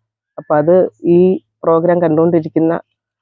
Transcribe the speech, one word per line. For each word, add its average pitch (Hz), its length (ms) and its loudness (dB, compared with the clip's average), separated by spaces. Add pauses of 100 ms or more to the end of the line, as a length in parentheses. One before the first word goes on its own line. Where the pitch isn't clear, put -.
(380)
അപ്പൊ - 180 -4
അത് 170 340 2 (140)
ഈ 180 360 2 (220)
പ്രോഗ്രാം 170 400 0
കണ്ടുകൊണ്ടിരിക്കുന്ന 165 800 -2 (420)